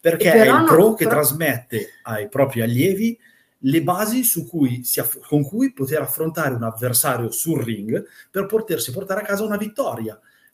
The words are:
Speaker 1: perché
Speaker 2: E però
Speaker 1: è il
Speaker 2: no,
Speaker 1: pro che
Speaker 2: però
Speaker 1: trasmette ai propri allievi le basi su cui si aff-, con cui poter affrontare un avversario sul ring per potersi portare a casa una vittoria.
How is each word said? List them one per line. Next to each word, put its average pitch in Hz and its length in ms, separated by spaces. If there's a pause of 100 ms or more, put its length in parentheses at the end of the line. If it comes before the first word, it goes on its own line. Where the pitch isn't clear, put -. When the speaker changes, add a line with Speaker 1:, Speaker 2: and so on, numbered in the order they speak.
Speaker 1:
perché 165 280
Speaker 2:
E 160 40
però 220 220
Speaker 1:
è - 20
il - 60
Speaker 2:
no, - 40
Speaker 1:
pro 202 280
che 165 100
Speaker 2:
però - 120
Speaker 1:
trasmette 143 720 (160)
ai 107 260
propri 135 320
allievi 185 560 (400)
le 147 240
basi 220 420
su - 220
cui 127 360
si - 160
aff-, - 280
con 147 160
cui 240 320
poter 139 260
affrontare 160 540
un 113 80
avversario 117 680
sul 156 320
ring 113 400 (280)
per 196 160
potersi 202 460
portare 190 280
a 202 40
casa 202 200
una 208 140
vittoria. 135 600 (360)